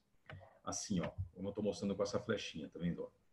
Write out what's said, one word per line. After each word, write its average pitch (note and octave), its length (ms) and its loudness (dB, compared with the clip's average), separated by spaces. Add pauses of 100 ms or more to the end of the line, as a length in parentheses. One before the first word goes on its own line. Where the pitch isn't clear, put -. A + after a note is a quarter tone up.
(640)
Assim, F#2 380 0
ó, D2+ 80 2 (240)
como F#2+ 160 -4
eu G2 40 -2
tô - 80 -2
mostrando G2+ 340 2
com G2+ 80 2
essa G2+ 160 2
flechinha, - 500 -2
tá - 100 -10
vendo? E2+ 300 0 (240)